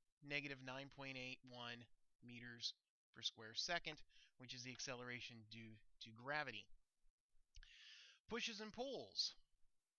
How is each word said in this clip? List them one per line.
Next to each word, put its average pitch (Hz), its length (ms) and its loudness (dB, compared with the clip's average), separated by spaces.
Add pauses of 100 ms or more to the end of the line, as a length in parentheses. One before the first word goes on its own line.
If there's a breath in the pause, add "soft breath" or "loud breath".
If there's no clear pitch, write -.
(260)
negative 143 400 4
nine 135 300 0
point 135 220 -2
eight 127 220 -2 (100)
one 120 340 -4 (420)
meters 120 460 -2 (420)
per 117 60 -8
square 113 320 0
second, 165 480 4 (380 loud breath)
which 127 160 -6
is 123 80 -4
the 127 100 0
acceleration 123 640 0 (140)
due 110 260 -6 (280)
to 120 40 -8 (160)
gravity. 135 400 4 (1600 loud breath)
Pushes 220 320 2
and 214 120 -2
pulls. 214 640 2 (640)